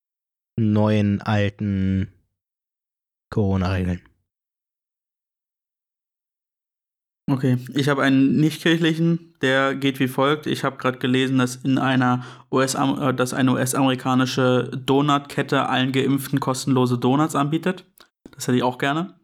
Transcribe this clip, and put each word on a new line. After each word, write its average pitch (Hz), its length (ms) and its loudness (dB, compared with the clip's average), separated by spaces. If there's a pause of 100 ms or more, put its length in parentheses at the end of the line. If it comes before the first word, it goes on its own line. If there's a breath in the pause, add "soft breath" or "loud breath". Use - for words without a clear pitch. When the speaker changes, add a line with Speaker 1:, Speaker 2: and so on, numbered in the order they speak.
(580)
Speaker 1:
neuen, 107 640 2
alten 98 920 0 (1160)
Corona-Regeln. 95 720 0 (3250)
Speaker 2:
Okay, 127 260 0 (160)
ich 139 140 0
hab 139 120 0
einen 135 360 4
nicht 151 260 0
kirchlichen, 165 800 0
der 135 340 2
geht 135 260 -2
wie 127 80 2
folgt. 139 360 0
Ich 127 200 -4
hab 135 120 -4
grad 127 220 -4
gelesen, 131 380 0
dass 123 180 0
in 131 220 -2
einer 127 480 0 (260 loud breath)
U 131 80 0
S 131 160 0
Am-, 139 260 -2
äh, 131 120 0
dass 127 200 -2
eine 131 200 2
U-S-amerikanische 127 1160 0 (160)
Donutkette 143 840 0
allen 131 240 0
Geimpften 135 480 0
kostenlose 127 560 0
Donuts 135 380 0
anbietet. 160 500 -4 (460)
Das - 160 -10
hätte 123 100 2
ich 120 60 2
auch 123 140 -2
gerne. 151 460 -4